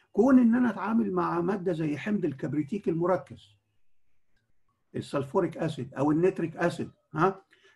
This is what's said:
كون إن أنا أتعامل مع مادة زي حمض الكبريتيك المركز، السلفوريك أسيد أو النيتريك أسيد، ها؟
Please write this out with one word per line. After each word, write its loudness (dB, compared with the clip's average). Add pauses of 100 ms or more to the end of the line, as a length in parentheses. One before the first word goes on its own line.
(140)
كون 6
إن 6
أنا 2
أتعامل 0
مع 0
مادة -2
زي -2
حمض -2
الكبريتيك -4
المركز، -4 (1400)
السلفوريك -4
أسيد -6
أو 0
النيتريك 0
أسيد، -4 (220)
ها؟ 0 (340)